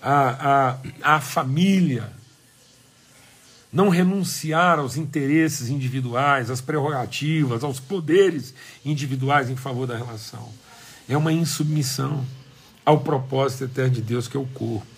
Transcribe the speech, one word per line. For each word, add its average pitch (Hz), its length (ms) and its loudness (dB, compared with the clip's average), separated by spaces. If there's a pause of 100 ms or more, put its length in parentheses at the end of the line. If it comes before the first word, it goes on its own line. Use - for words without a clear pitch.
a, 139 720 2 (260)
a, 151 120 6
a 151 40 2
família, 147 920 2 (1600)
não 190 160 6
renunciar 175 880 2
aos 135 200 -2
interesses 156 720 0
individuais, 127 840 0
às 131 100 -4
prerrogativas, 143 1000 0
aos 135 160 -4
poderes 175 720 0 (320)
individuais 135 640 -2
em 131 60 -6
favor 127 320 -6
da 120 100 -6
relação. 113 500 -12 (600)
É 135 80 0
uma 160 160 2
insubmissão 151 920 -2 (600)
ao 151 140 6
propósito 135 640 -2
eterno 127 320 0
de 110 60 -4
Deus, 117 260 -4
que - 100 -6
é - 20 -2
o 135 60 -4
corpo. 117 400 -6 (120)